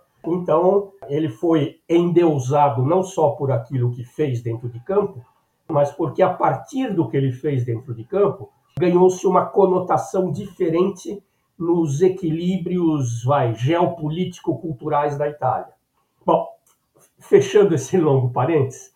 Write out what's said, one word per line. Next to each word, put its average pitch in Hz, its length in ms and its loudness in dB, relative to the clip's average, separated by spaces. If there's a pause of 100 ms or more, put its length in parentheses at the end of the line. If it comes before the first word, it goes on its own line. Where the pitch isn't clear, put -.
(240)
Então, 180 680 0 (160)
ele 151 200 -2
foi 147 600 -2
endeusado 156 960 2
não 175 180 2
só 156 280 0
por 135 220 -2
aquilo 120 400 -2
que 123 120 -12
fez 127 380 -4
dentro 113 260 -6
de 117 120 -14
campo, 196 440 -4 (440)
mas 143 240 0
porque 165 300 -2
a 185 80 4
partir 208 640 -4
do 156 160 -2
que - 80 -4
ele 135 160 0
fez 135 320 -4
dentro 113 300 -8
de 113 100 -14
campo, - 460 -2 (280)
ganhou-se 180 480 4
uma 180 200 2
conotação 180 840 0
diferente 190 920 -4 (360)
nos 165 440 -2
equilíbrios, 170 1200 -2
vai, 127 300 0
geopolítico-culturais 151 1600 -4
da 147 100 -2
Itália. 127 440 -6 (520)
Bom, 170 220 2 (720)
fechando 196 560 4
esse 147 220 -2
longo 135 340 4
parênteses, 143 640 -2